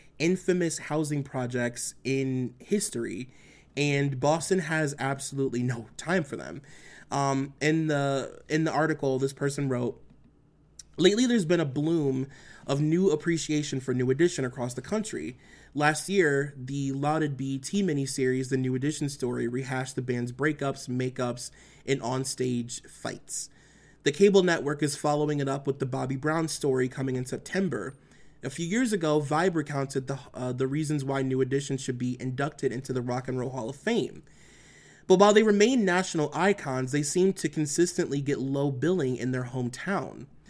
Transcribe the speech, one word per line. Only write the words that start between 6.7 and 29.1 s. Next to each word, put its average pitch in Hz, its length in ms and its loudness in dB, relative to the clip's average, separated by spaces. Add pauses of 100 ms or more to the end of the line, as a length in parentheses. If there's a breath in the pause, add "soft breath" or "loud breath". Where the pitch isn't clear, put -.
Um, 139 520 0
in 156 260 2
the, 139 600 -2
in 156 160 2
the 156 80 0
article, 143 460 0
this 139 160 0
person 143 360 -2
wrote, 120 300 -2 (1000)
"Lately, 202 280 6
there's 233 200 4
been 165 140 4
a 156 60 2
bloom 139 640 0 (400 loud breath)
of 139 120 0
new 165 300 4
appreciation 151 720 0
for 127 140 -4
New 127 180 2
Edition 139 340 2
across 127 300 -6
the - 80 -8
country. 160 520 -4 (380 loud breath)
Last 147 340 2
year, 147 480 2
the 135 360 -4
lauded 147 440 0
B 135 200 -4
E - 20 -4
T 190 240 -2
miniseries, 131 680 0
The 135 80 0
New 127 180 0
Edition 143 340 -2
Story, 123 380 -2
rehashed 131 480 -4
the 131 60 -4
band's 123 300 -2
breakups, 139 560 -4
makeups, 127 640 -4 (380 loud breath)
and 135 140 0
onstage 127 840 -4
fights. - 640 -10 (540 soft breath)
The 143 80 2
cable 196 320 8
network 147 400 2
is 143 120 0
following 147 440 0
it 139 100 -2
up 139 160 -4
with 135 140 -2
the 135 80 -2
Bobby 131 280 -2
Brown 156 320 0
story 131 400 0
coming 131 280 -4
in 127 100 -4
September. 135 720 -4 (460 soft breath)
A - 60 -6
few 170 160 -6
years 220 280 0
ago, 156 280 2